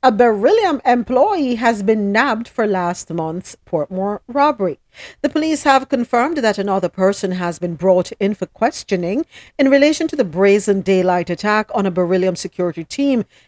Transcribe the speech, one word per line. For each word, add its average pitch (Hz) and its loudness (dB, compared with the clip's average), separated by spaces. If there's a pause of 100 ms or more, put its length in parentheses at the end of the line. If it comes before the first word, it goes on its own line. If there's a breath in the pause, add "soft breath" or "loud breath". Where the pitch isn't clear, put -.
A 254 4
beryllium 247 2
employee 254 0
has 226 0
been 208 0
nabbed 233 0
for 226 -4
last 180 -4
month's 165 -6
Portmore 190 -4
robbery. 247 0 (440 loud breath)
The 285 0
police 311 -2
have 269 2
confirmed 254 0
that 220 0
another 190 -2
person 190 0
has 175 -6
been 175 -6
brought 180 2
in 208 0
for 180 -8
questioning 208 -4 (340 loud breath)
in 269 4
relation 294 4
to 311 -8
the 269 2
brazen 196 2
daylight 180 0
attack 208 -2
on 196 0
a 190 0
beryllium 180 0
security 170 -6
team 269 -2 (240 soft breath)